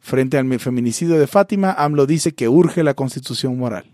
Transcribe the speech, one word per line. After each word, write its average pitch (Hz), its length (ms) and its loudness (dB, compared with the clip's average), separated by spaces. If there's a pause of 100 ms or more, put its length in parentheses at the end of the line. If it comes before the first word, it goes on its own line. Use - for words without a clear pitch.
"Frente 131 380 -2
al 131 80 0
mi-, 127 120 -2
feminicidio 127 600 0
de 143 80 4
Fátima, 196 460 0
amlo 147 340 2
dice 156 260 0
que 120 160 -2
urge 165 340 4
la 143 120 2
constitución 127 640 -6
moral". 120 360 -6